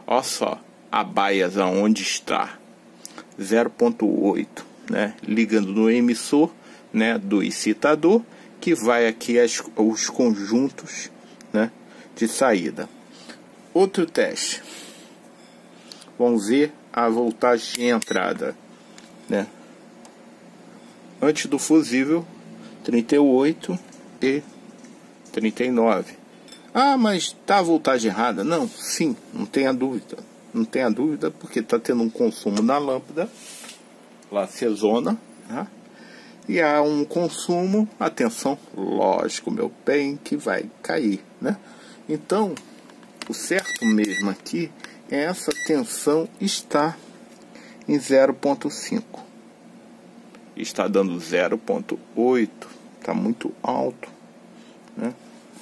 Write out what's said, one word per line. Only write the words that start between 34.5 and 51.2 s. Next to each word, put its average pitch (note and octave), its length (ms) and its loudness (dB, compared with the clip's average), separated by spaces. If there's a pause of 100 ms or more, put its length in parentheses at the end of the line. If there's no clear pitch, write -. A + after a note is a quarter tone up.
né? A3 180 -8 (800)
E F#3 140 0
há D3 220 4
um D3 240 2
consumo, F3+ 840 0 (100)
atenção, A#2+ 600 -2 (180)
lógico, F#2 760 0
meu A2 220 -4 (140)
bem, C#3+ 360 0
que - 140 -6
vai - 320 -4 (140)
cair, G2+ 420 -2 (160)
né? E3+ 160 -2 (500)
Então, F3 480 -2 (720)
o - 60 -8
certo - 540 -4
mesmo G#2 420 2
aqui D#3+ 420 -6 (400)
é C#3+ 120 -2
essa E3+ 280 -4 (160)
tensão D3+ 640 0 (100)
estar E3 600 -2 (920)
em D3 100 2
zero C3+ 360 4
ponto C#3 360 -2
cinco. - 540 -8 (1300)
Está F#2 320 -4
dando G2 320 2
zero F2 380 0